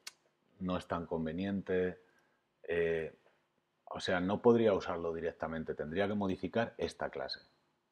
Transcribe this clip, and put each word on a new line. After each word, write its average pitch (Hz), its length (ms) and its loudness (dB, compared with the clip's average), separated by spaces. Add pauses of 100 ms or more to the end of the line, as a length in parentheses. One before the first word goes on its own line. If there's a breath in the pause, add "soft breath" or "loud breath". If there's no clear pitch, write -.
(600)
no 90 180 -2
es - 100 -10
tan 85 180 -2
conveniente. 90 960 -2 (640 soft breath)
Eh, 82 540 0 (680)
o - 140 -10
sea, 92 200 0
no 95 220 0
podría 117 320 8
usarlo 85 400 -2
directamente, 80 640 -4
tendría 80 320 -2
que 101 60 -2
modificar 98 640 -2
esta 78 320 -4
clase. 67 320 -8 (500)